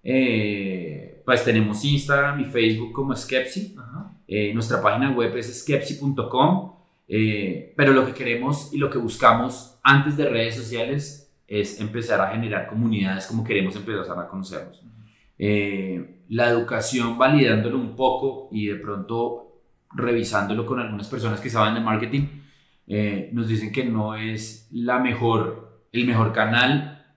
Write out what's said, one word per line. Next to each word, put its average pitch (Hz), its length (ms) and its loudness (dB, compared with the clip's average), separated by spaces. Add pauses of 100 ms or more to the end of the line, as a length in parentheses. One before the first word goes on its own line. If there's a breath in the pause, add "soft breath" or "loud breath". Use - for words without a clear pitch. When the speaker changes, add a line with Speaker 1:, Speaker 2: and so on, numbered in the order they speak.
Speaker 1:
eh, 101 1200 -2
pues 123 180 4
tenemos 110 400 2
Instagram 143 560 2
y 123 60 0
Facebook 113 480 2
como 135 220 -2
Skepsi. - 640 -4
Speaker 2:
Ajá. - 340 -14 (160)
Speaker 1:
Eh, 104 260 -2
nuestra 113 280 0
página 123 300 2
web 120 260 2
es 113 220 -8
skepsi 143 360 -2
punto 135 340 -2
com, 156 440 2 (340 loud breath)
eh, 104 680 -2
pero 139 160 6
lo 127 140 6
que - 80 -6
queremos 127 600 -4
y 143 40 -4
lo 139 120 0
que 131 80 -4
buscamos 117 840 2
antes 143 320 6
de 151 140 2
redes 113 260 0
sociales 120 760 -6 (140)
es 101 340 -4
empezar 107 400 -2
a 95 80 2
generar 113 380 -4
comunidades 101 600 0
como 113 160 -4
queremos 98 320 0
empezar 98 420 -6
a 87 120 -8
conocernos. 95 500 -10
Speaker 2:
Ujú. 113 100 -20 (480 loud breath)
Speaker 1:
Eh, 98 800 -2 (100)
la 117 200 2
educación, 117 680 0
validándolo 127 600 4
un 113 180 -6
poco 123 580 -2
y 104 140 -2
de 101 80 -4
pronto 107 720 -6 (460)
revisándolo 117 720 0
con 123 140 -4
algunas 107 300 -8
personas 110 320 -4
que 123 80 -6
saben 110 240 2
de 117 80 -2
marketing, 113 400 0 (680 loud breath)
eh, 101 460 -2
nos 113 160 -2
dicen 107 240 -2
que 127 100 -2
no 110 320 0
es 110 560 -8
la 123 280 0
mejor, 117 840 0 (100)
el 120 160 0
mejor 110 240 4
canal 123 720 2 (120)